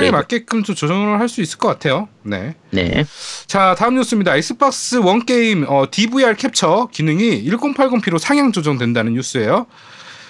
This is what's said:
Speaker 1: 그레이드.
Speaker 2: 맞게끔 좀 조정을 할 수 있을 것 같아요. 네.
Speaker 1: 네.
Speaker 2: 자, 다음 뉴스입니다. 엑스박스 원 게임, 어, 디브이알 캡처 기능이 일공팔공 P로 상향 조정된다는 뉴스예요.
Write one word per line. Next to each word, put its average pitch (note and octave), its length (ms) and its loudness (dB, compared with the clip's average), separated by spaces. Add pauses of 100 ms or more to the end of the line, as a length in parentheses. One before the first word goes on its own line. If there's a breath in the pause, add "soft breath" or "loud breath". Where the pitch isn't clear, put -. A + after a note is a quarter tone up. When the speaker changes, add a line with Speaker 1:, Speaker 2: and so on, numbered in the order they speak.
(100)
Speaker 1:
그레이드. - 40 2
Speaker 2:
맞게끔 A3+ 480 -2
좀 G3+ 140 -4
조정을 G3+ 440 -2
할 A#3+ 80 0
수 A#3 120 -8
있을 - 180 -6
것 A3 100 0
같아요. D3+ 400 0 (140)
네. G#2 320 -6 (160)
Speaker 1:
네. F#2+ 340 0 (420 loud breath)
Speaker 2:
자, F#3+ 300 2
다음 B3 200 2
뉴스입니다. G3+ 400 2
엑스박스 B3+ 600 0
원 A3+ 280 2
게임, A3+ 440 2
어, C3+ 220 2
디브이알 A3+ 460 2
캡처 G#3+ 560 0
기능이 D#3 360 0
일공팔공 A#3 720 0
P로 E3+ 180 0
상향 C#4 340 2
조정된다는 A#2+ 640 0
뉴스예요. C3 520 -2 (640 loud breath)